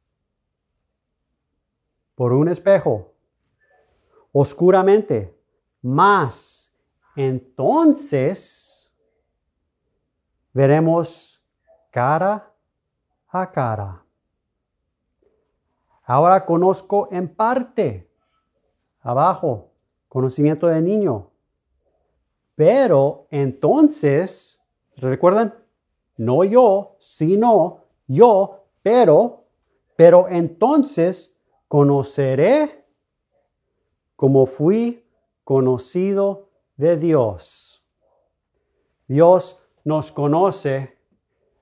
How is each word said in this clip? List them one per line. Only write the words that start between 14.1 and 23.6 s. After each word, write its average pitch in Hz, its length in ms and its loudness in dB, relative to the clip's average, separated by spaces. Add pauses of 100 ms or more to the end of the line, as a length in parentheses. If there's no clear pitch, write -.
Ahora 175 420 2
conozco 185 640 -2
en 180 240 -10
parte". 220 760 -6 (920)
Abajo, 135 720 -4 (360)
conocimiento 147 600 -2
de 160 120 0
niño. 175 520 -4 (1200)
"Pero 165 760 0
entonces", 156 1300 -2 (360)